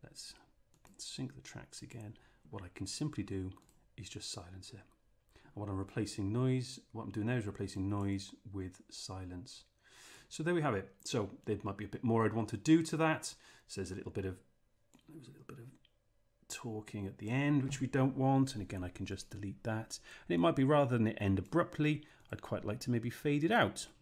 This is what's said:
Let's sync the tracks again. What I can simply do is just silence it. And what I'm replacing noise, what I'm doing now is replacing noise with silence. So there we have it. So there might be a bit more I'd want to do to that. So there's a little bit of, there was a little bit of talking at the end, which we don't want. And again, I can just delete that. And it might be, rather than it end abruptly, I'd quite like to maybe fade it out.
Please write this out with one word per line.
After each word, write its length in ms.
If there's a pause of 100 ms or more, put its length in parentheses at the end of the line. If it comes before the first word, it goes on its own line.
Let's 320 (640)
sync 340
the 80
tracks 400
again. 320 (380)
What 120
I 100
can 140
simply 340
do 300 (440)
is 140
just 220
silence 400
it. 80 (560)
And 180
what 160
I'm 80
replacing 560
noise, 460 (140)
what 100
I'm 80
doing 160
now 80
is 100
replacing 420
noise 460 (200)
with 360
silence. 760 (640)
So 120
there 140
we 80
have 100
it. 160 (160)
So 240 (160)
there 160
might 160
be 80
a 40
bit 140
more 220
I'd 80
want 160
to 80
do 260
to 140
that. 380 (320)
So 140
there's 100
a 40
little 160
bit 140
of, 120 (680)
there 120
was 80
a 40
little 160
bit 120
of 60 (840)
talking 580
at 140
the 100
end, 320
which 200
we 60
don't 300
want. 360
And 100
again, 200
I 60
can 160
just 240
delete 340
that. 360 (280)
And 60
it 60
might 160
be, 80
rather 340
than 100
it 120
end 180
abruptly, 680 (280)
I'd 100
quite 240
like 160
to 80
maybe 220
fade 320
it 80
out. 340 (160)